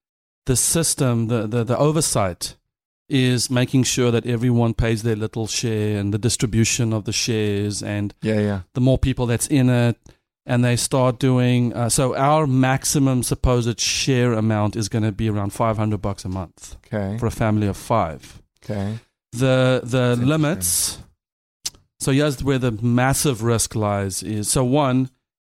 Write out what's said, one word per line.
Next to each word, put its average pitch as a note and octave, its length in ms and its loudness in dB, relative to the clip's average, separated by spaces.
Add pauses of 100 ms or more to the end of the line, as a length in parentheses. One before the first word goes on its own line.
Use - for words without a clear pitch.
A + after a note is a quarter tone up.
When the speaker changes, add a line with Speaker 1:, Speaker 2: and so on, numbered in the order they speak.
(460)
Speaker 1:
the C3 100 2
system, B2 720 0
the, A2+ 200 -2
the, A#2 160 0
the A#2 140 0
oversight C#3+ 800 0 (520)
is B2+ 440 0
making B2+ 320 2
sure B2 280 2
that A2+ 140 0
everyone A#2 480 2
pays A2+ 300 0
their A#2 120 0
little A2 320 -6
share G#2+ 520 -2
and G2+ 140 -2
the G#2+ 40 -2
distribution A2+ 760 0
of A2 140 -4
the A2 80 -6
shares G#2 720 -2
and G#2 300 -4 (100)
Speaker 2:
Yeah, A2 160 0
yeah. G#2 200 0 (140)
Speaker 1:
the B2 80 0
more C3 160 4
people C3 300 0
that's A#2 200 -2
in C3 220 4
it, A#2+ 280 2 (500)
and B2 160 2
they A#2+ 120 2
start B2+ 440 0
doing, B2 540 2
uh, A#2 160 -2
so B2+ 260 0
our D3+ 320 2
maximum C3 760 2
supposed B2 560 0
share B2 540 0
amount G#2+ 420 0
is G#2+ 140 -4
gonna G#2+ 220 0
be A2 180 -2
around G2+ 240 -2
five A2+ 240 0
hundred G#2+ 260 -2
bucks G2+ 220 -6
a F#2 40 -6
month - 560 -10
Speaker 2:
Okay. G#2 320 -4
Speaker 1:
for A#2 80 -4
a G#2+ 60 0
family G#2+ 360 0
of F#2+ 100 -2
five. E2+ 640 -4 (220)
Speaker 2:
Okay. G#2 360 -6 (340)
Speaker 1:
The, B2+ 500 2
the - 0 -
Speaker 2:
That's A#2+ 100 -8 (280)
interesting. B2 60 2
Speaker 1:
limits, D3+ 680 -2 (1040)
so C#3 120 -2
here's C#3+ 320 2
where C3+ 160 0
the B2 120 0
massive A#2+ 720 0
risk A#2 320 0
lies G2+ 480 -2
is, G#2 260 -4
so C3+ 140 2
one, C3 460 2 (320)